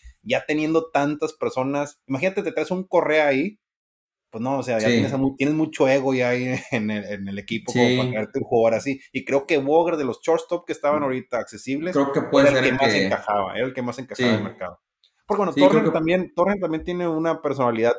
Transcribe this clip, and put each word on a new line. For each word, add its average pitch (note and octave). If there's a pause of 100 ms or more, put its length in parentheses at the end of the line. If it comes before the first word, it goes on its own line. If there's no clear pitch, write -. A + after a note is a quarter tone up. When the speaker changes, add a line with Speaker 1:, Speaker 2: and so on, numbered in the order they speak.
(220)
Speaker 1:
ya B2+
teniendo D#3
tantas D3
personas, C#3
imagínate, F3
te D#3+
traes D#3
un F#3
Correa D3+
ahí, D3 (720)
pues A2+
no, C3
o B2+
sea, A#2
ya A2
Speaker 2:
Sí. A#2+
Speaker 1:
tienes A2+
a C#3
mu-, C3+
tienes D3
mucho D#3
ego C3+
ya B2
ahí B2+
<laughs> -
en G#2+
el, G#2+
en G2
el G2
equipo -
como B2
Speaker 2:
Sí. B2
Speaker 1:
para B2+
traerte G#2+
un C3
jugador A2+
así, C3+ (120)
y C3
creo C#3
que D#3
Bogaerts D#3+
de D3
los A#2+
shortstop E3
que D#3
estaban D3
Speaker 2:
Mm. D3
Speaker 1:
ahorita B2+
accesibles, C#3
Speaker 2:
Creo C#3
que D3
puede C#3
Speaker 1:
era C3+
el B2+
Speaker 2:
ser B2+
Speaker 1:
que C3+
más A2+
Speaker 2:
que G2
Speaker 1:
encajaba, G2+
era A#2
el C3
que C3
más A#2+
encajaba B2
Speaker 2:
Sí. A2+
Speaker 1:
en G#2+
el G#2
mercado. F2+ (480)
Porque G3+
bueno, F#3
Speaker 2:
Sí, C3+
creo C#4
Speaker 1:
Turner -
Speaker 2:
que E3
Speaker 1:
también, E3
Turner F#3+
también D#3+
tiene F3
una D#3+
personalidad A#2+